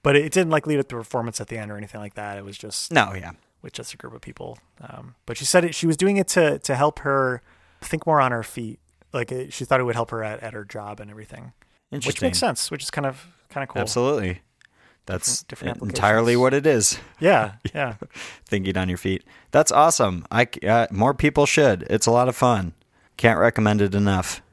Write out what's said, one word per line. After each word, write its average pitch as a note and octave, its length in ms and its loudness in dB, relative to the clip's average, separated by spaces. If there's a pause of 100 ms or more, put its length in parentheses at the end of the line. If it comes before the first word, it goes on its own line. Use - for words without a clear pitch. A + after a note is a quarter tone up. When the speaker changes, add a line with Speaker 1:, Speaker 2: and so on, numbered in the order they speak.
Speaker 1:
but C#3+ 140 4
it, D3 100 6
it D3 60 -6
didn't, F#3 180 2
like, D3+ 160 2
lead D3+ 140 0
up C3+ 80 -2
to B2 80 -10
performance A#2 440 -6
at G#2 100 -10
the A2+ 100 -8
end G#2 100 -10
or G#2 80 -12
anything G#2 240 -14
like G#2 140 -14
that. G2+ 240 -10
It G2+ 60 -16
was G2 120 -16
just - 360 -10
Speaker 2:
No, G2+ 200 2
yeah. F2 180 -12 (300)
Speaker 1:
with - 120 -18
just - 200 -14
a - 40 -20
group A#2+ 160 -16
of A#2+ 80 -20
people. - 360 -16 (220)
Um, B2+ 360 -20 (100)
but A#2 100 -8
she - 80 -10
said F3 220 4
it, E3 100 -4
she - 100 -4
was D#3+ 120 2
doing G3 180 2
it F#3+ 140 0
to, D3 300 4
to C3+ 160 -2
help D3 240 2
her C3 420 0 (400)
think - 260 -6
more D3+ 140 4
on B2+ 100 2
her A#2 120 -2
feet. A2+ 360 -10 (320)
Like, B2 220 -4
it, C3+ 180 -8
she C3 140 -10
thought C3 160 2
it - 20 0
would A#2 120 0
help A#2 160 -4
her A2+ 120 -6
at, G#2+ 180 -8
at A2 120 -10
her G#2+ 100 -12
job G#2 380 -14
and G#2 100 -16
everything. B2 400 -18 (380)
Which - 160 -8
Speaker 2:
Interesting. - 220 -2
Speaker 1:
makes - 120 0
sense, G3+ 320 -2
which D3 120 -8
is - 80 -8
kind C#3+ 140 -4
of, C3+ 220 -8 (220)
kind C#3 140 -8
of B2+ 100 -10
cool. - 80 -4
Speaker 2:
Absolutely. A2+ 600 0 (680)
That's - 360 -4
Speaker 1:
Different, - 320 -8
different - 200 -8
Speaker 2:
entirely A2+ 380 4
Speaker 1:
applications. B2 80 4
Speaker 2:
what C3 140 4
it C#3 100 0
is. B2 340 2 (100)
<laughs> - 100 -20
Speaker 1:
Yeah, B2 340 4 (220)
yeah. B2+ 200 -4 (500)
Speaker 2:
Thinking F#2+ 320 -2
on F#2 120 0
your F2+ 80 -2
feet. F#2+ 260 -4 (280)
That's D3+ 200 4
awesome. A2+ 600 4
I A#2+ 200 2
c-, - 160 -6
uh, A2+ 220 4
more A2 240 2
people D3 320 2
should. C3 460 4
It's G#2+ 160 2
a A2+ 40 4
lot B2 160 4
of B2+ 80 -2
fun. G2+ 380 0 (440)
Can't G2 220 4
recommend G#2+ 420 4
it G2 120 2
enough. G2+ 480 0 (120)